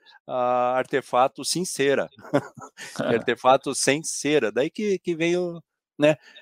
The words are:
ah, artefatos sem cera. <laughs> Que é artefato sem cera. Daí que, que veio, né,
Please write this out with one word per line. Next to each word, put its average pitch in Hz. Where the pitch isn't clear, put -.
ah, 123
artefatos 127
sem 170
cera. 135
<laughs> -
Que -
é -
artefato 127
sem 143
cera. 139
Daí 131
que, 208
que 175
veio, 170
né, 147